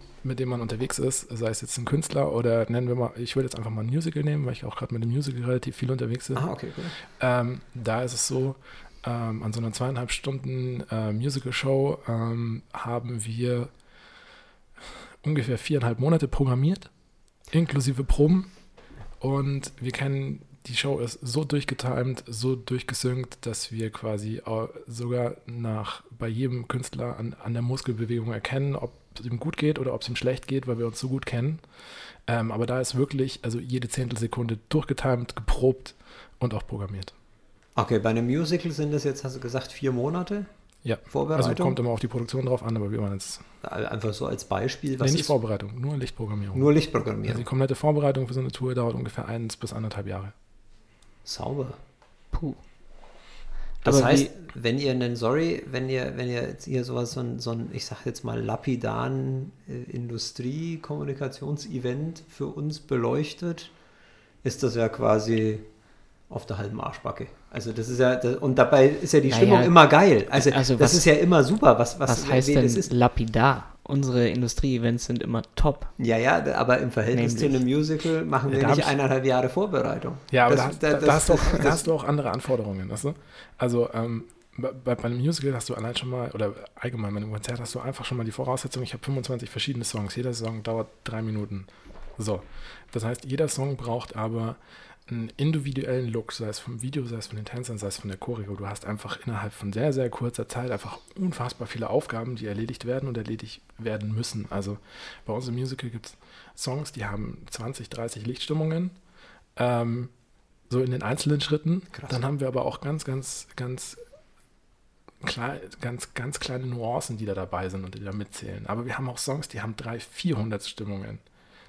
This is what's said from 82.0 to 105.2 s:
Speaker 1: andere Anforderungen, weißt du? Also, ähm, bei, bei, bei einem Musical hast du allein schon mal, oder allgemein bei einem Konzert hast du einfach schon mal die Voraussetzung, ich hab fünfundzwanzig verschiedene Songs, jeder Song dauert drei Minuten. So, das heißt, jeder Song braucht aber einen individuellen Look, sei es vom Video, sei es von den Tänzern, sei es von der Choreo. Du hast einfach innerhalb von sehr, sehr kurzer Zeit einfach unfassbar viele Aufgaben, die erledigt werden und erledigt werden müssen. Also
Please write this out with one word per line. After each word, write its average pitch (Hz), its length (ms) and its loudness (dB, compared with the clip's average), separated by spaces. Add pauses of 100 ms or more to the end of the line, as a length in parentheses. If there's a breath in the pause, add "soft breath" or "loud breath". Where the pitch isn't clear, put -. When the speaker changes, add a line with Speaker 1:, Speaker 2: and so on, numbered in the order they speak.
Speaker 1:
andere 143 260 2
Anforderungen, 104 580 -2
weißt 110 160 -6
du? 143 80 0 (460 loud breath)
Also, 120 340 2
ähm, 113 320 -2 (320)
bei, 127 160 -4
bei, 123 220 -2
bei 117 100 -6
einem 120 140 0
Musical 139 340 0
hast 120 160 -4
du 123 60 -4
allein 113 220 -4
schon 127 120 -6
mal, 127 220 -4
oder 104 240 -2 (220)
allgemein 113 360 -4
bei 104 80 -2
einem 107 120 -6
Konzert 120 280 -4
hast 117 140 -8
du 127 60 -6
einfach 123 260 -6
schon 127 100 -4
mal 117 80 -2
die 110 80 -4
Voraussetzung, 127 520 -4
ich - 100 -8
hab 120 100 -12
fünfundzwanzig 127 460 -4
verschiedene 120 340 -4
Songs, 104 320 -4
jeder 123 160 -2
Song 113 300 -6
dauert 113 260 -2 (160)
drei 110 160 -4
Minuten. 104 460 -4 (500 loud breath)
So, 104 240 -2 (520 loud breath)
das 113 120 -4
heißt, 120 200 -4
jeder 135 240 0
Song 139 280 -2
braucht 120 400 -6
aber 113 400 -4 (520 loud breath)
einen 113 280 -6
individuellen 131 720 0
Look, 113 220 -4
sei - 160 -6
es 104 140 -6
vom 120 200 -10
Video, 135 240 -4
sei 117 120 -6
es 107 100 -8
von - 80 -12
den 107 100 -8
Tänzern, 120 320 -8
sei 101 120 -4
es 95 100 -6
von 104 100 -8
der 95 80 -6
Choreo. 104 380 -6
Du 98 140 -8
hast 101 180 -10
einfach 104 400 -6
innerhalb 107 260 -4
von 101 200 -6
sehr, 127 200 2
sehr 131 160 0
kurzer 117 400 -6
Zeit 127 220 -6
einfach 101 280 -8 (200)
unfassbar 160 480 -4
viele - 240 -6
Aufgaben, 120 460 -2
die 113 100 -8
erledigt 110 400 -6
werden 131 220 -2
und 117 100 -4
erledigt 113 440 -8 (160)
werden 107 360 -4
müssen. 110 340 -4
Also 101 300 -4 (480 loud breath)